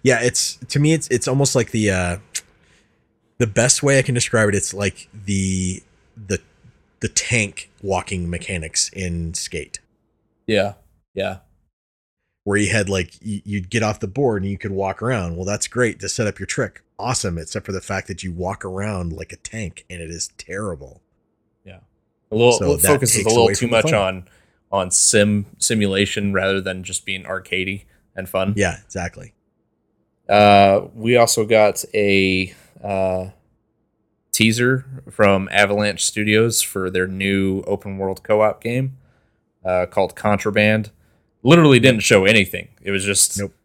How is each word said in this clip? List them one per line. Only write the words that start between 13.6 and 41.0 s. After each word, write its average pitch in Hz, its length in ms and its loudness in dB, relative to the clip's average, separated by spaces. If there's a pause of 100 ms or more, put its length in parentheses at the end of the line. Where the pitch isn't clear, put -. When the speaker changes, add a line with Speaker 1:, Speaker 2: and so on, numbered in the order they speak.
Speaker 1:
get 113 120 -2
off 107 180 -4
the 110 80 -6
board 110 340 -2
and 98 80 -4
you 98 80 -6
could 101 140 -10
walk 95 300 -6
around. 101 340 -4
Well, 92 100 -8
that's 104 220 -4
great 113 320 -2
to 98 80 -8
set 113 180 -2
up 101 120 -6
your 98 80 -10
trick. - 360 -6 (160)
Awesome, 107 400 -4
except 82 280 -10
for 101 60 -8
the 92 80 -6
fact 95 280 -8
that 95 140 -12
you 95 100 -8
walk 90 320 -6
around 95 500 -6
like 85 180 -14
a - 40 -18
tank, - 520 -14
and 87 140 -14
it 80 80 -12
is 85 260 -10
terrible. 87 640 -12 (640)
Speaker 2:
Yeah. 92 140 -20 (520)
A 107 60 -4
little, 120 160 6
Speaker 1:
So 113 80 -2
Speaker 2:
little 143 160 2
Speaker 1:
that - 120 2
Speaker 2:
focuses 135 280 2
a - 40 -2
Speaker 1:
takes 104 100 0
Speaker 2:
little 117 140 6
Speaker 1:
away 104 100 4
Speaker 2:
too - 120 -4
Speaker 1:
from 120 40 -4
the 117 80 2
Speaker 2:
much 147 120 2
Speaker 1:
fun. 156 40 2
Speaker 2:
on, 95 340 -2 (440)
on 92 180 -2
sim 104 560 2 (120)
simulation 101 760 0
rather 98 260 0
than 92 240 -8
just 92 220 -10
being 95 180 -8
arcadey 95 600 -6 (300)
and 95 140 -10
fun. 95 280 -2
Speaker 1:
Yeah, 92 280 0
exactly. - 480 -12 (960)
Speaker 2:
Uh, 101 540 8 (120)
we 117 220 0
also 117 280 4
got 107 400 4 (100)
a, 95 600 2 (300)
uh, 95 460 -4 (1040)
teaser 123 520 2 (260)
from 98 400 2
Avalanche 101 540 0
Studios 107 580 2
for 92 260 -6
their 92 180 0
new 95 560 0
open 98 360 -6
world 95 240 -6
co-op 107 400 2
game, 131 340 -4 (680)
uh, 90 220 0
called 95 280 -2
Contraband. 107 760 0 (520)